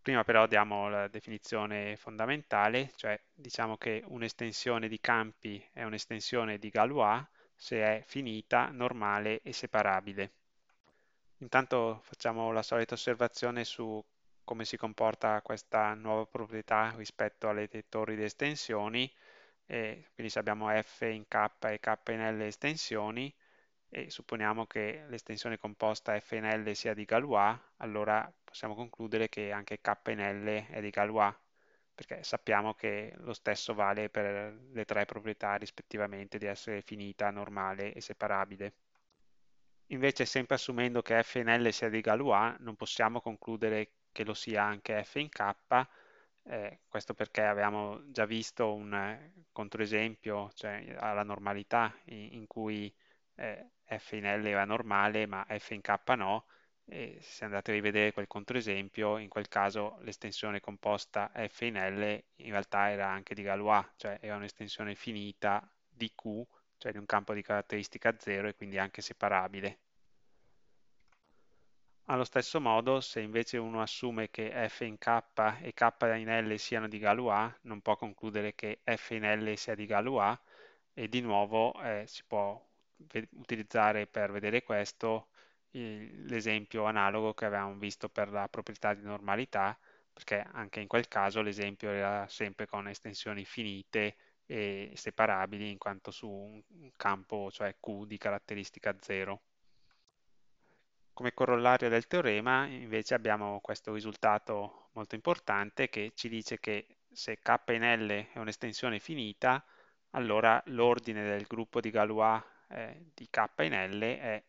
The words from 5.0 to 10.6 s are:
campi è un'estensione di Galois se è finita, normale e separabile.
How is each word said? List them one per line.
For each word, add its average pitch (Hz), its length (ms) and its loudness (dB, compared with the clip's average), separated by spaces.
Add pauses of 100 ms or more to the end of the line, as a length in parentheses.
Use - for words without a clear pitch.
campi 110 720 0
è 131 120 -10
un'estensione 110 760 -2
di 104 140 -8
Galois 117 520 4 (320)
se - 280 -2
è 107 240 4
finita, 120 640 0
normale 110 720 0
e 135 100 -10
separabile. 98 800 0 (1080)